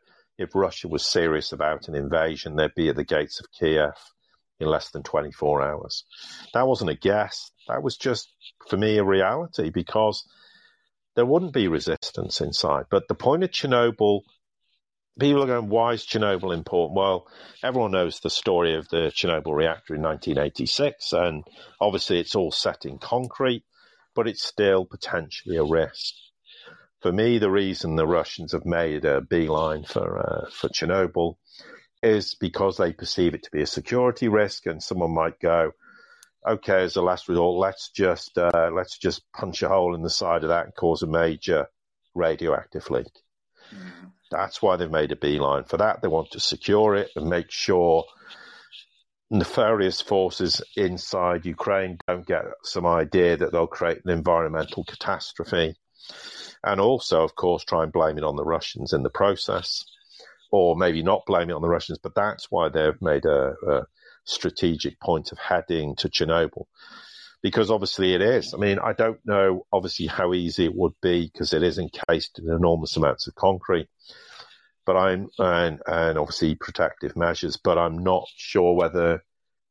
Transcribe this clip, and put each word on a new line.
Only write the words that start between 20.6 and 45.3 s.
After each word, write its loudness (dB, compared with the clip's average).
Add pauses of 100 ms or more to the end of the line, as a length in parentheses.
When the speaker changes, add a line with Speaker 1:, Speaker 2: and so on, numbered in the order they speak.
Speaker 1:
and 0 (380)
obviously 0
it's -4
all 0
set -4
in -10
concrete, -4 (500)
but 0
it's -6
still 4
potentially -6
a 4
risk. -2 (840)
For 0
me, 2
the 4
reason 0
the 2
Russians -2
have -4
made 0
a 2
beeline 0
for, -4
uh, -4
for -6
Chernobyl -2 (640)
is 2
because -2
they 0
perceive 0
it -10
to -20
be -2
a 0
security 0
risk, 0
and -6
someone -2
might 0
go, 2 (760)
"Okay, 2
as -2
a 2
last 0
resort, 4
let's -2
just, 0
uh, 4
let's -4
just -2 (100)
punch -6
a 0
hole 4
in -6
the -2
side 0
of -2
that 2
and -20
cause 0
a -4
major 0 (480)
radioactive -2
leak." -2 (680)
Speaker 2:
Mm. -18 (180)
Speaker 1:
That's -4
why 4
they've -4
made 0
a -4
beeline 0